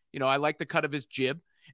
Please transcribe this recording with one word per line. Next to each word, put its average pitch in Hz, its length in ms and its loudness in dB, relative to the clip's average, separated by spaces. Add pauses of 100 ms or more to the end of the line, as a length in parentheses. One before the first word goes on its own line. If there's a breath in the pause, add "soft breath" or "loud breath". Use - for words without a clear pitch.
(120)
you - 80 -8
know, 131 80 0
I 135 100 4
like 151 200 0
the 165 80 -6
cut 151 200 0
of 143 60 -2
his 139 140 -4
jib. 135 360 -2 (320 soft breath)